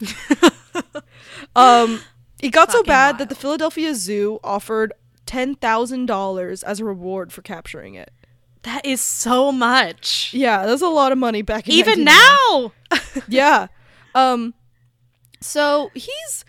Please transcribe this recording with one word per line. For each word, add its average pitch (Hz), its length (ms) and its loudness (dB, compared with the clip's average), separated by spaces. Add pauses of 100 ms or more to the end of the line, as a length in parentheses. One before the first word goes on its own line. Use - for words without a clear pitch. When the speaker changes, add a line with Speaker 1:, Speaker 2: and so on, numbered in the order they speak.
Speaker 1:
<laughs> - 440 -2 (1120)
Speaker 2:
Um, 240 440 6 (400)
it 277 100 -4
got 320 220 4
so 480 60 4
Speaker 1:
Fucking 403 100 0
Speaker 2:
bad 277 260 4
that 233 60 -10
Speaker 1:
wild. 254 80 -8
Speaker 2:
the 277 80 -12
Philadelphia 311 580 -4
Zoo 208 480 -6
offered 220 500 -6 (320)
ten 262 300 -6
thousand 240 520 -4
dollars 190 580 -6
as 202 160 -8
a 226 40 -8
reward 190 480 -10
for 185 100 -20
capturing 165 520 -18
it. - 160 -20 (520)
Speaker 1:
That 247 220 -12
is 269 160 -4
so 254 520 -2
much. 240 840 -2
Speaker 2:
Yeah, 220 320 0
that's 269 160 0
a 359 60 0
lot 277 240 2
of 262 60 -2
money 226 240 -4
back 214 260 -8
in 311 60 0
Speaker 1:
Even 359 300 2
Speaker 2:
nineteen 311 140 8 (100)
oh 403 440 4 (180)
nine. 330 100 -2 (140)
Speaker 1:
now. 262 80 -8
<laughs> - 60 -20
Speaker 2:
Yeah. 262 380 2 (500)
Um, 240 380 0 (840)
so 294 540 -2
he's, 571 540 -12